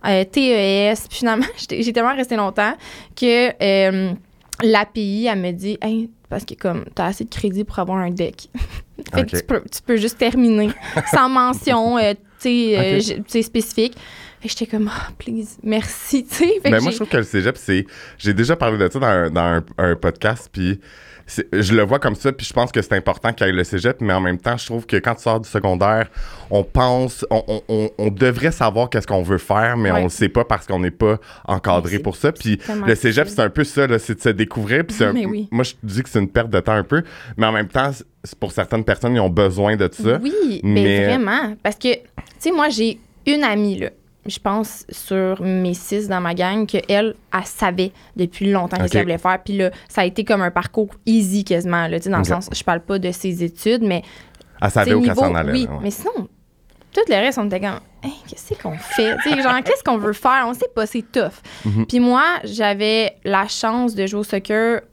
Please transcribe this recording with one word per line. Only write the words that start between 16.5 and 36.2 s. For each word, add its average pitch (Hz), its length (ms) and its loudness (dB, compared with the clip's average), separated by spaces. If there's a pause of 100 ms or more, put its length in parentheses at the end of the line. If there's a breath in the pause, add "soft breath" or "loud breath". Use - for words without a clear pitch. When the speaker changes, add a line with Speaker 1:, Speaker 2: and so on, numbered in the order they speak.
Speaker 1:
que - 120 -6
Speaker 2:
Ben, 110 100 6
moi, - 100 0
Speaker 1:
j'ai - 20 -4
Speaker 2:
je 220 40 -6
trouve 214 120 -6
que - 100 0
le 113 60 2
cégep, 101 320 0
c'est, 95 300 0 (320 loud breath)
j'ai 104 160 0
déjà 120 220 2
parlé 113 220 0
de 92 120 4
ça 139 80 -6
dans 131 80 2
un, 90 240 2
dans 85 100 0
un, 85 240 2 (140)
un 87 180 2
podcast, 107 560 -2
puis 95 280 -2 (460 loud breath)
c'est, - 260 -6
je 101 240 2
le 107 80 6
vois 131 160 2
comme 113 160 0
ça, 135 160 0
puis 117 120 -10
je - 80 -10
pense 120 200 0
que 110 100 0
c'est 101 120 -2
important 98 380 0
qu'il 101 140 0
y 95 40 4
ait - 20 0
le 90 100 2
cégep, 98 380 -2
mais 101 120 0
en 92 80 2
même 90 180 0
temps, 120 180 -2
je - 100 -10
trouve 117 200 -6
que 104 100 0
quand 117 180 0
tu - 80 -12
sors 113 160 0
du 110 100 -8
secondaire, 98 600 2 (420 loud breath)
on 98 140 4
pense, 127 680 0
on, 110 160 2
on, 107 220 -4
on, 110 300 0
on 107 120 2
devrait 123 400 2
savoir 117 400 0
qu'est-ce 107 160 -2
qu'on 95 160 0
veut 92 160 0
faire, 113 380 0
mais 104 160 2
Speaker 1:
Ouais. 87 80 4
Speaker 2:
on 90 40 2
le 90 40 0
sait 95 200 0
pas 117 160 2
parce 104 220 -2
qu'on 92 140 -2
n'est 90 100 0
pas 107 280 2 (280 loud breath)
encadré 90 520 2
Speaker 1:
C'est - 40 -4
Speaker 2:
pour 95 140 -4
ça. - 160 0
Puis 107 260 -2
Speaker 1:
tellement 208 280 -6
Speaker 2:
le 113 100 6
cégep, 127 300 2
Speaker 1:
difficile. 208 100 -8
Speaker 2:
c'est 113 100 4
un 95 40 0
peu 151 140 0
ça, 143 220 2
là, 117 140 2
c'est 110 160 -6
de - 40 -20
se - 100 2
découvrir, 110 540 0
puis 208 120 -8
c'est 220 80 2
un, - 80 2
Speaker 1:
Mais 226 140 0
oui. 208 260 -4
Speaker 2:
moi, 120 100 0
je - 120 -4 (100)
dis 104 180 -4
que - 60 -8
c'est 117 100 0
une 98 120 2